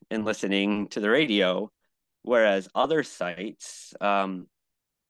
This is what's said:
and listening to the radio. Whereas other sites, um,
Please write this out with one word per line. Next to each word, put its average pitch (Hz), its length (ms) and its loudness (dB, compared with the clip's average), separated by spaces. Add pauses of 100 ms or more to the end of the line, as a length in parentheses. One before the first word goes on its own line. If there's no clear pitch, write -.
and 110 160 -4
listening 101 640 0
to - 100 -6
the 104 100 0
radio. 104 640 2 (520)
Whereas 107 520 2
other 139 260 2
sites, - 1000 -10
um, 98 460 0 (640)